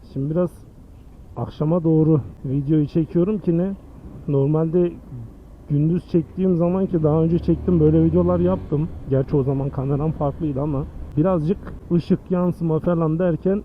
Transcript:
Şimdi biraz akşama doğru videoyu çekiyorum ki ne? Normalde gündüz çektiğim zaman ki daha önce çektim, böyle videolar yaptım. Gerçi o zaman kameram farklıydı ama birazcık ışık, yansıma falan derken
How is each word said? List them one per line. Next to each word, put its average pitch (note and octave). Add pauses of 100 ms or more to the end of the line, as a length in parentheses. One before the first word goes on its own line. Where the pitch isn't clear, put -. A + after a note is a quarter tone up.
(120)
Şimdi C#3
biraz E3+ (840)
akşama D#3
doğru D#3 (240)
videoyu C#3+
çekiyorum F3
ki E3
ne? F#3+ (560)
Normalde D#3 (800)
gündüz D#3+
çektiğim F3+
zaman F3+
ki E3
daha D3+
önce E3
çektim, E3+
böyle D#3
videolar F3
yaptım. F3 (220)
Gerçi A#2
o C3+
zaman C3+
kameram C#3
farklıydı C#3+
ama C#3+ (320)
birazcık F3 (340)
ışık, F3 (100)
yansıma E3+
falan E3
derken F#3